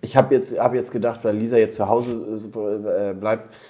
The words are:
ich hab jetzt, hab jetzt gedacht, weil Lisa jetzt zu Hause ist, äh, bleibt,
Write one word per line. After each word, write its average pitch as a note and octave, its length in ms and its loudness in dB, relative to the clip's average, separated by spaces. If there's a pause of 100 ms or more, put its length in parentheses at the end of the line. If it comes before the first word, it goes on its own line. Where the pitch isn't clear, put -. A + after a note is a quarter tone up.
ich - 160 -8
hab - 160 6
jetzt, B2+ 260 2
hab A#2 160 2
jetzt B2 160 -2
gedacht, A#2 340 -2
weil G#2+ 120 0
Lisa A2+ 220 2
jetzt G#2+ 180 4
zu G2+ 120 0
Hause A#2+ 240 2 (220)
ist, G#2+ 220 -12
äh, G2+ 560 -4
bleibt, G#2+ 420 -4 (160)